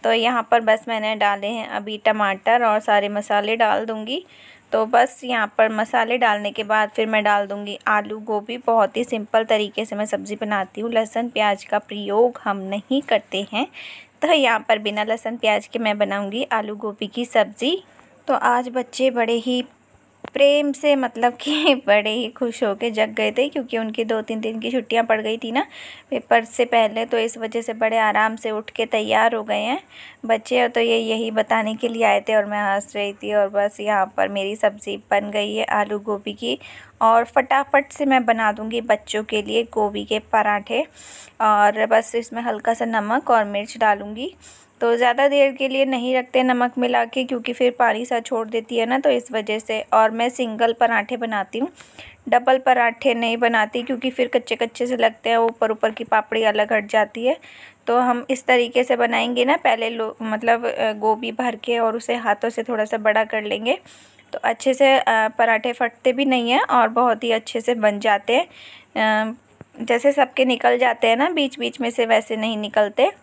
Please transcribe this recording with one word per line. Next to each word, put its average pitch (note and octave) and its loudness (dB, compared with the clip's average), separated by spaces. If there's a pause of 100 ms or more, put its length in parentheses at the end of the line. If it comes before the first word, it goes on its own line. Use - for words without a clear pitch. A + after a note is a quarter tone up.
तो A3+ 2
यहाँ A#3 0
पर A#3 4
बस A3 2
मैंने A3 -2
डाले G3+ 0
हैं A3 -6
अभी G#3 -8
टमाटर G#3+ 2
और G#3+ 4
सारे G#3 2
मसाले G#3 -2
डाल A3 2
दूँगी। A3+ -6 (500)
तो A3 2
बस B3 2
यहाँ A3+ -2
पर A3 4
मसाले A3+ 0
डालने G#3 0
के A3 -8
बाद G#3+ 0
फिर A3 -2
मैं G#3+ 0
डाल G#3 2
दूँगी G3+ -10 (100)
आलू G#3+ -2
गोभी। G#3+ -4
बहुत A3+ 2
ही A#3+ -2
सिंपल A3 -2
तरीके G#3+ 0
से G#3+ -10
मैं G#3+ -4
सब्ज़ी G3+ -6
बनाती G3+ -4
हूँ, A#3 -6
लहसुन A3+ -2
प्याज G#3 0
का G#3+ -2
प्रयोग G#3 0
हम G3 -2
नहीं G#3 -4
करते G3+ -2
हैं। A#3+ -2 (560)
तो D4+ 0
यहाँ B3 2
पर A3 4
बिना G#3 -4
लहसुन A3 -4
प्याज G#3 0
के - -8
मैं G#3+ -2
बनाऊँगी G3+ -2
आलू G#3+ -4
गोभी G#3 -8
की A#3+ -6
सब्ज़ी। A#3+ 0 (460)
तो C#4+ 2
आज B3 0
बच्चे B3+ -2
बड़े A#3 0
ही B3 -2 (640)
प्रेम C#4+ 2
से, C#4+ 2
मतलब B3 -2
कि D4 0
<laughs> B3+ -6
बड़े G#3 2
ही A3 -4
खुश A#3 -6
होके G#3+ -2
जग G#3+ -2
गए G#3+ 0
थे, C4 0
क्योंकि B3 -6
उनकी A3 -4
दो A3 -2
तीन A3 -6
दिन A3+ -6
की A3+ -6
छुट्टियां A#3 -2
पड़ A3 0
गई A3 -4
थी A#3 -8
ना C4+ 0 (460)
पेपर A#3 2
से A#3+ 0
पहले, A3+ 0
तो A#3 0
इस A3+ -2
वजह A3+ -6
से A3+ -6
बड़े A3+ 0
आराम A3 2
से A3 -6
उठ G#3+ -6
के A3+ -4
तैयार A3 2
हो G#3+ -2
गए G#3 -2
हैं B3 -2 (460)
बच्चे। A#3+ 0
तो A#3+ 0
ये A#3 2
यही A3+ -2
बताने A3 0
के A#3 -4
लिए A3+ -2
आए G3+ 4
थे G#3+ 0
और G#3 4
मैं G#3 -4
हंस G3+ -2
रही G3+ -4
थी। G#3 -8
और G3+ 2
बस G3+ -2
यहाँ G#3 0
पर G3 0
मेरी G3+ -4
सब्ज़ी G#3 -2 (140)
बन G#3 0
गई G#3 -4
है A3 -2
आलू G#3 0
गोभी G#3 -6
की, A#3+ -6 (440)
और A3+ 6
फटाफट C#4 0
से D4 -4
मैं C4 4
बना A3 2
दूँगी A3 -6
बच्चों G#3+ -2
के G#3+ -4
लिए G#3+ -2 (100)
गोभी G#3 -2
के G#3+ -2 (140)
पराठे। G#3+ 0 (560)
और G#3+ 4
बस A3+ 2
इसमें A#3 -6
हल्का A#3 -2
सा A#3 -4
नमक A3+ -2
और A3+ 4
मिर्च G3+ -6
डालूँगी। G#3+ 0 (460)
तो A#3 2
ज़्यादा B3 4
देर C#4 4
के C4+ -4
लिए C4+ 2
नहीं B3+ -2
रखते B3+ 0
नमक B3 2
मिला A#3+ 2
के, B3+ -4
क्योंकि A#3+ -6
फिर B3 2
पानी A3+ 2
सा A#3+ -2
छोड़ A3+ -4
देती A3+ -6
है A#3 2
ना, B3 0
तो C#4+ 2
इस A#3+ -2
वजह G#3+ -2
से। A3 -4 (140)
और A3 6
मैं A#3 -2
सिंगल A#3 -2
पराठे A#3 0
बनाती A3 -6
हूँ, C#4 -4 (600)
डबल B3 4
पराठे B3 2
नहीं A#3 -2
बनाती, A#3 0
क्योंकि B3+ -4
फिर B3 -2
कच्चे A#3+ -2
कच्चे A#3 -4
से B3 -2
लगते A3+ 0
हैं, A#3 4
ऊपर A3+ 0
ऊपर A3 0
की A3 -10
पापड़ी A3 0
अलग G#3+ 2
हट G#3+ 0
जाती A3 0
है। D4+ 2 (500)
तो A#3+ 2
हम A#3+ 0
इस C4 -4
तरीके B3 2
से B3+ 0
बनाएंगे A#3 0
ना, C#4+ 2
पहले A3+ 0
लो-, A3+ -6
मतलब, A3+ 0
अ, A3 -2
गोभी A3 -2
भर A#3+ -4
के A#3+ 0
और A3+ 0
उसे A#3 -2
हाथों A3+ 0
से A3+ -6
थोड़ा A3 -2
सा A3 -4
बड़ा G#3+ 2
कर A3 -4
लेंगे, G#3 -2 (540)
तो - -8
अच्छे A#3+ 0
से, C4+ 6
अ, A3 2 (100)
पराठे A3+ 2
फटते A#3+ 0
भी C4 0
नहीं B3 0
हैं D4 4
और A#3+ 2
बहुत A#3 2
ही A#3 0
अच्छे A3+ -2
से A#3+ 0
बन G#3 2
जाते G#3+ 2
हैं। F4 2 (800)
अ, A3+ -8 (460)
जैसे A#3+ 2
सबके C4+ 2
निकल B3 2
जाते A#3+ 2
हैं A3+ 4
ना C#4+ 2
बीच D4 -2
बीच A#3+ -6
में A#3 -2
से, A#3 0
वैसे A3+ 2
नहीं A3 -4
निकलते। G#3+ 2 (120)